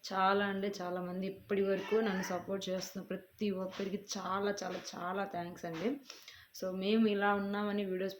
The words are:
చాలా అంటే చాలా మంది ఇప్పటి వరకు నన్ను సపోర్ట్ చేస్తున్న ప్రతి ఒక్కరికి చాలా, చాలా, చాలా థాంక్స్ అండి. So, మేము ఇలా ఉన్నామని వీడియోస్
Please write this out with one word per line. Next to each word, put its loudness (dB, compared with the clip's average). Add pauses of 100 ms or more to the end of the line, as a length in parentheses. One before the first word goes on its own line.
చాలా 6 (100)
అంటే 0 (120)
చాలా -2
మంది -4
ఇప్పటి 0
వరకు 2 (120)
నన్ను 0
సపోర్ట్ -2
చేస్తున్న -4 (100)
ప్రతి -4 (160)
ఒక్కరికి -4 (180)
చాలా, 0
చాలా, -4 (100)
చాలా -2
థాంక్స్ -6
అండి. -2 (680)
So, -4 (160)
మేము 6
ఇలా 4 (100)
ఉన్నామని 0
వీడియోస్ -2